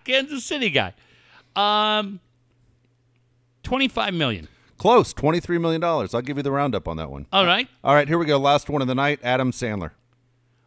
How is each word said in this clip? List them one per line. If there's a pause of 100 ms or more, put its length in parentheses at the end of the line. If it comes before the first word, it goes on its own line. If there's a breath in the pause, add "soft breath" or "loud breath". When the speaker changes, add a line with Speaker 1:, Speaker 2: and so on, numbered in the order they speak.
Speaker 1:
Kansas
City
guy. (640 soft breath)
Um, (1400)
twenty-five
million. (280 soft breath)
Speaker 2:
Close,
twenty-three
million
dollars.
I'll
give
you
the
roundup
on
that
one.
Speaker 1:
All
right. (160)
Speaker 2:
All
right,
here
we
go.
Last
one
of
the
night,
Adam
Sandler. (760)